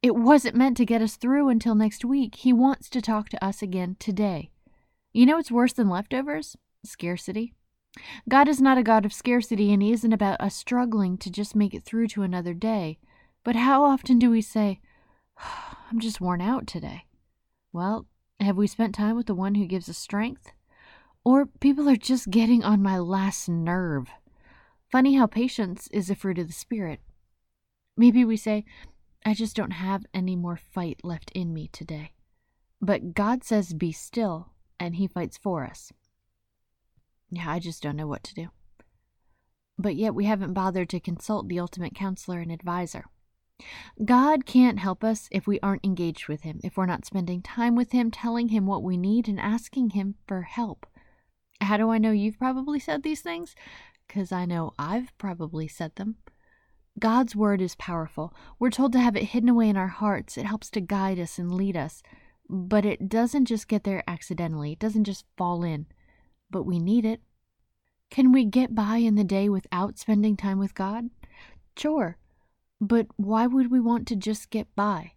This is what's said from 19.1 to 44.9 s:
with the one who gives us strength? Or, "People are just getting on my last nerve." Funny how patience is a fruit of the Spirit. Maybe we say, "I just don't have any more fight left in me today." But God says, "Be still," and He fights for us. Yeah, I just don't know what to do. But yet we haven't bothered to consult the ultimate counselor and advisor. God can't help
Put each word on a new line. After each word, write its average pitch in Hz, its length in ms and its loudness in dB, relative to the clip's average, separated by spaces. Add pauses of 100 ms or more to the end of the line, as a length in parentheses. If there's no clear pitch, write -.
with 240 100 -4
the 208 80 -2
one 190 220 0
who 202 100 0
gives 180 220 -6
us 170 100 -12
strength? - 540 -6 (720)
Or, 269 220 6
"People 285 420 2
are 269 80 8
just 247 340 -2
getting 226 320 4
on 208 180 4
my 190 200 2
last 190 480 -2
nerve." 170 640 -2 (840)
Funny 262 220 6
how 269 120 6
patience 220 640 -4
is 190 200 -4
a 196 60 0
fruit 185 240 -4
of 175 80 -4
the 165 60 -14
Spirit. 185 480 -8 (960)
Maybe 240 280 8
we 226 120 0
say, 214 280 -2 (640)
"I 214 80 2
just 214 220 -6
don't 196 160 -4
have 190 420 -6
any 185 220 -4
more 175 200 -6
fight - 460 -8
left 170 300 -10
in 175 200 -6
me 160 140 -10
today." 160 460 -14 (680)
But 180 320 0
God 214 300 0
says, 185 320 -2
"Be 165 160 -2
still," 175 640 -6 (260)
and 175 160 -6
He 185 140 -2
fights - 280 -8
for 170 280 -6
us. - 280 -18 (1400)
Yeah, 170 200 -8
I 165 80 -4
just 170 240 -12
don't 147 140 -6
know 156 100 -8
what 143 160 -8
to - 140 -18
do. 165 140 -12 (1300)
But 185 200 -4
yet 214 180 -2
we 202 120 -2
haven't 190 280 -2
bothered 185 360 -2
to 180 100 -6
consult - 480 -6
the 175 100 -4
ultimate 175 380 -8
counselor 190 420 -8
and 165 140 -8
advisor. 175 540 -8 (960)
God 262 420 4
can't 247 340 6
help 185 240 -4